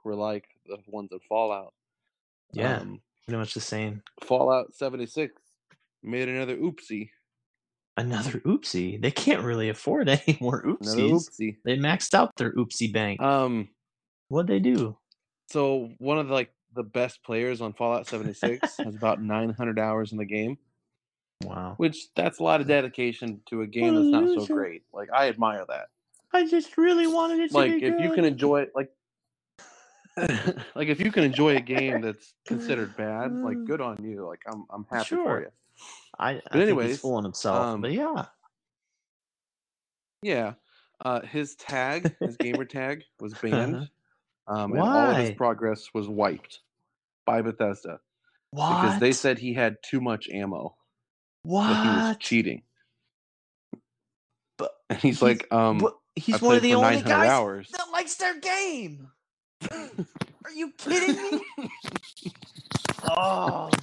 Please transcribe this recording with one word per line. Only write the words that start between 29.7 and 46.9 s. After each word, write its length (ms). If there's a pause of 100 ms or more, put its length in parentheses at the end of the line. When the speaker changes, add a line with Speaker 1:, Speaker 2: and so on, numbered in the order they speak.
Speaker 1:
<laughs> 20 (560)
like, 140
if 120
you 120
can 120
enjoy 320
a 40
game 400
that's 340 (120)
considered 500
bad, 360
like, 320
Speaker 2:
<laughs> 20
Speaker 1:
good 140
on 220
you. 240
Like, 160 (100)
I'm, 160
I'm 220
happy 160
Speaker 2:
Sure. 180
Speaker 1:
for 180
you. 60 (720)
Speaker 2:
I, 120
I 40
Speaker 1:
But 180
Speaker 2:
think 120
Speaker 1:
anyways, 240
Speaker 2:
he's 120
fooling 240
himself, 320 (100)
Speaker 1:
um, 140
Speaker 2:
but 120
yeah. 320 (2000)
Speaker 1:
Yeah. 320 (500)
Uh, 160
his 340
tag, 680
his 160
Speaker 2:
<laughs> 40
Speaker 1:
gamer 240
tag, 400 (160)
was 140
banned. 420
Speaker 2:
Uh-huh. 80 (640)
Speaker 1:
Um, 240
and 80
all 80 (220)
of 60
his 140
Speaker 2:
Why? 60
Speaker 1:
progress 580
was 140
wiped 520 (640)